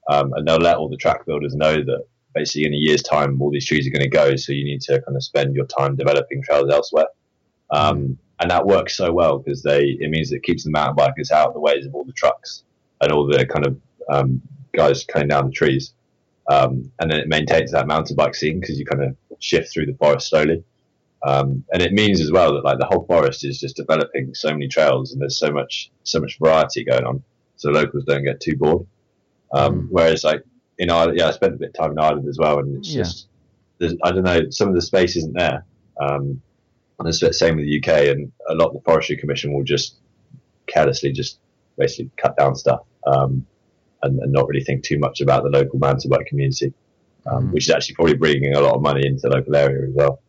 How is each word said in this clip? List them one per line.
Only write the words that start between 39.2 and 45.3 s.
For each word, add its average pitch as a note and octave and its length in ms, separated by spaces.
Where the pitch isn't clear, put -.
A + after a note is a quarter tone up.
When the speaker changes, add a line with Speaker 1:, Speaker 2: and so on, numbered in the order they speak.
Speaker 1:
will C#2+ 100
just C#2 320
carelessly C#2 460
just C2+ 260
basically - 400
cut - 200
down C#2 180
stuff, C#2 260
um, C2+ 380
and, C3+ 160
and C#2 120
not C2+ 160
really C2+ 160
think C2+ 200
too D2 160
much C#2+ 220
about C2 220